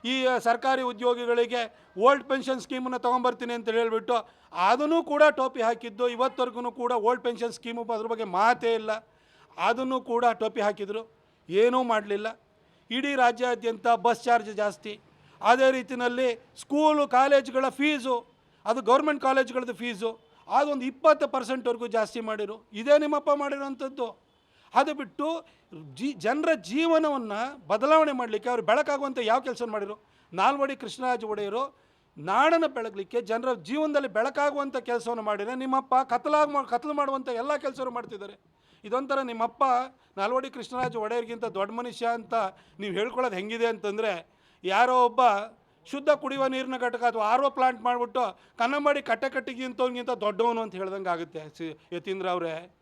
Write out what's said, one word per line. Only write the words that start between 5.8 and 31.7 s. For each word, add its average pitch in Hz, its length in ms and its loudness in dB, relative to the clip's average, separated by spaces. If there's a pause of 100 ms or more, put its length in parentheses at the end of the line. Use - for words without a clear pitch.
ಇವತ್ತವರೆಗೂ 247 640 -2
ಕೂಡ 240 200 -4
ಓಲ್ಡ್ 240 320 2
ಪೆನ್ಷನ್ 233 280 -4
ಸ್ಕೀಮು 233 420 -8
ಅದ್ರ 220 140 -4
ಬಗ್ಗೆ 220 160 -4
ಮಾತೇ 226 500 2
ಇಲ್ಲ, 220 180 -2 (680)
ಅದನ್ನು 254 440 0
ಕೂಡ 247 240 0
ಟೋಪಿ 220 360 0
ಹಾಕಿದ್ರು, 208 500 -4 (380)
ಏನೂ 240 340 4
ಮಾಡಲಿಲ್ಲ. 214 560 -2 (520)
ಇಡೀ 269 240 -2
ರಾಜ್ಯಾದ್ಯಂತ 240 720 0
ಬಸ್ 226 360 2
ಚಾರ್ಜ್ 220 320 2
ಜಾಸ್ತಿ, 208 440 -4 (420)
ಅದೇ 254 300 6
ರೀತಿಯಲ್ಲಿ 247 720 -2 (140)
ಸ್ಕೂಲು 294 500 2
ಕಾಲೇಜುಗಳ 262 600 4
ಫೀಸು, 262 580 -2 (380)
ಅದು 240 160 0
ಗೌರ್ಮೆಂಟ್ 277 400 4
ಕಾಲೇಜುಗಳದ್ದು 254 520 0
ಫೀಸು, 226 460 -6 (280)
ಅದೊಂದು 269 380 0
ಇಪ್ಪತ್ತು 294 420 4
ಪರ್ಸೆಂಟ್ವರೆಗೂ 240 600 -2
ಜಾಸ್ತಿ 220 320 -2
ಮಾಡಿರು. 214 540 -6
ಇದೇ 247 240 4
ನಿಮ್ಮಪ್ಪ 294 380 2
ಮಾಡಿರೋಂಥದ್ದು. 277 840 -6 (540)
ಅದು 285 180 4
ಬಿಟ್ಟು 311 520 -6 (480)
ಜಿ-, 254 200 -4
ಜನರ 269 400 0
ಜೀವನವನ್ನು 262 1120 0
ಬದಲಾವಣೆ 294 440 4
ಮಾಡಲಿಕ್ಕೆ 240 380 -4
ಅವ್ರು 240 140 0
ಬೆಳಕಾಗುವಂಥ 277 600 0
ಯಾವ 226 160 2
ಕೆಲಸ 254 240 -6
ಮಾಡಿರು? 214 420 -8 (280)
ನಾಲ್ವಡಿ 269 420 0
ಕೃಷ್ಣರಾಜ 254 480 -4
ಒಡೆಯರು 214 540 -6 (400)